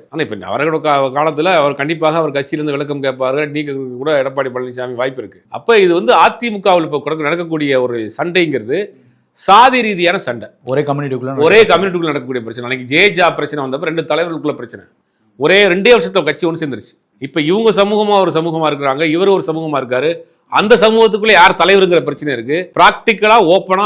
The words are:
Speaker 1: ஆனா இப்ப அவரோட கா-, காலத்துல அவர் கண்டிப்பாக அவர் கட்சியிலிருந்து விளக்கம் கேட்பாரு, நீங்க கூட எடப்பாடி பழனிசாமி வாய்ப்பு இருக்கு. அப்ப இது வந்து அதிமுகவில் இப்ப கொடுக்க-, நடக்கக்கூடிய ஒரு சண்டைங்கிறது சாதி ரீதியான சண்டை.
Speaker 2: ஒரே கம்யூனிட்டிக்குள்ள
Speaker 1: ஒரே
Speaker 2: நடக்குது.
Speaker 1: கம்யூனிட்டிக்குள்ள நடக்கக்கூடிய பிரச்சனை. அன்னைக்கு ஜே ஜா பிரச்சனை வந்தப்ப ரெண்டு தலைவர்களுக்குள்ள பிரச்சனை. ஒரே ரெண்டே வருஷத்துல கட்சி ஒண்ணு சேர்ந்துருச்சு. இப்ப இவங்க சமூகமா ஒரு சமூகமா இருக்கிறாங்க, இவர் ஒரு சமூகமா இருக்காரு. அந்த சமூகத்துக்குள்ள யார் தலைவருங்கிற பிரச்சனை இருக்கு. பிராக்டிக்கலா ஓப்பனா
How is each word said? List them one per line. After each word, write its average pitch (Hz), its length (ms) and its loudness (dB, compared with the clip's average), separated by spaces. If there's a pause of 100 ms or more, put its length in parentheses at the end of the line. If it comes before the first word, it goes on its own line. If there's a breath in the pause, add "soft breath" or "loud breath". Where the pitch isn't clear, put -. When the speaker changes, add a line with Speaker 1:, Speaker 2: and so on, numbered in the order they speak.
(100)
Speaker 1:
ஆனா 151 120 -6
இப்ப 107 140 -8
அவரோட 127 440 -4
கா-, 139 320 0
காலத்துல 156 420 0
அவர் 143 200 2
கண்டிப்பாக 156 420 -2
அவர் 160 140 -2
கட்சியிலிருந்து 147 400 -4
விளக்கம் 143 320 -6
கேட்பாரு, 135 480 -2
நீங்க 147 220 -6
கூட 135 500 -2
எடப்பாடி 135 320 -4
பழனிசாமி 127 400 -8
வாய்ப்பு 127 280 -6
இருக்கு. 98 260 -18
அப்ப 220 300 0
இது 175 160 4
வந்து 214 200 2
அதிமுகவில் 196 680 2
இப்ப 143 180 -6
கொடுக்க-, 156 220 -6
நடக்கக்கூடிய 151 580 -2
ஒரு 120 360 -4
சண்டைங்கிறது 160 680 -2 (440 soft breath)
சாதி 247 500 4
ரீதியான 185 380 0
சண்டை. 117 300 -8 (160)
Speaker 2:
ஒரே 131 180 -2
கம்யூனிட்டிக்குள்ள 135 540 -6
Speaker 1:
ஒரே 180 280 6
Speaker 2:
நடக்குது. 180 100 2
Speaker 1:
கம்யூனிட்டிக்குள்ள 175 380 -2
நடக்கக்கூடிய 127 300 -6
பிரச்சனை. 117 280 -10
அன்னைக்கு 127 140 -8
ஜே 156 240 2
ஜா 170 260 0
பிரச்சனை 147 300 -6
வந்தப்ப 139 200 -6
ரெண்டு 160 180 -4
தலைவர்களுக்குள்ள 151 520 -4
பிரச்சனை. 110 300 -16 (520)
ஒரே 185 320 4
ரெண்டே 196 320 4
வருஷத்துல 190 240 -2
கட்சி 151 220 -4
ஒண்ணு 165 140 -4
சேர்ந்துருச்சு. 127 340 -10 (240)
இப்ப 135 220 -8
இவங்க 208 300 0
சமூகமா 208 500 2
ஒரு 175 100 2
சமூகமா 160 420 -2
இருக்கிறாங்க, 139 300 -2
இவர் 170 260 0
ஒரு 185 180 2
சமூகமா 156 360 -4
இருக்காரு. 131 340 -2 (320 soft breath)
அந்த 202 280 2
சமூகத்துக்குள்ள 220 560 2
யார் 180 220 6
தலைவருங்கிற 180 460 4
பிரச்சனை 143 340 -4
இருக்கு. 143 400 -4
பிராக்டிக்கலா 208 640 4
ஓப்பனா 190 500 2